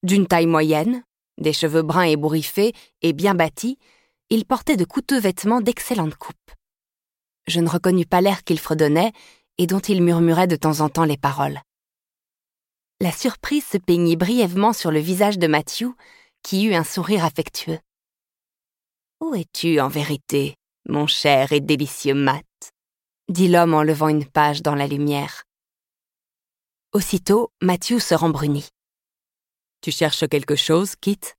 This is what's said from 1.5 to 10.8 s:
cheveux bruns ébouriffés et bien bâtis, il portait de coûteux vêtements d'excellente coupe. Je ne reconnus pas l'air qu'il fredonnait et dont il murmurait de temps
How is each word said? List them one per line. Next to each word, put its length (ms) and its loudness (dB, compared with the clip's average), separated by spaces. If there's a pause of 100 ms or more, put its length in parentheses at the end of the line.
cheveux 300 0
bruns 200 0
ébouriffés 680 0 (300)
et 100 2
bien 220 0
bâtis, 420 -2 (520)
il 160 0
portait 320 -2
de 80 2
coûteux 340 -4
vêtements 420 0
d'excellente 540 -2
coupe. 200 -18 (1120)
Je 120 -2
ne 80 0
reconnus 400 0
pas 140 2
l'air 220 0
qu'il 160 -2
fredonnait 540 0 (440)
et 80 2
dont 140 -2
il 240 0
murmurait 420 4
de 100 0
temps 260 0